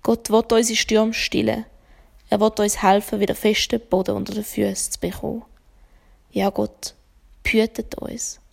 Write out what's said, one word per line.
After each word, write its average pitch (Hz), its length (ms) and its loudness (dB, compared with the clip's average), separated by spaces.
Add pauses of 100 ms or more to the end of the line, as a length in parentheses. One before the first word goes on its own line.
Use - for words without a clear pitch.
Gott - 280 0
will 220 200 4
unsere 226 260 4
Stürme 220 380 2
stillen. 220 500 -2 (640)
Er 208 120 2
will 214 180 4
uns 208 240 0
helfen, 202 380 2
wieder 208 140 0
festen 220 460 0
Boden 190 360 0
unter 202 180 -6
den 208 100 -6
Füßen 202 480 -4
zu - 80 -10
bekommen. - 440 -6 (880)
Ja, 190 200 0
Gott - 440 -6 (480)
behütet 220 540 -2
uns. - 440 -10 (120)